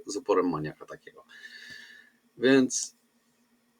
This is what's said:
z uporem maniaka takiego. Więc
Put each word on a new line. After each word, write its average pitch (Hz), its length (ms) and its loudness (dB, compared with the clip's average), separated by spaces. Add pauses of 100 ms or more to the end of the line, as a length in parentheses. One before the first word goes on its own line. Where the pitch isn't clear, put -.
z 101 100 -10
uporem 92 320 0
maniaka 76 380 -6
takiego. - 380 -20 (1120)
Więc 131 560 2 (840)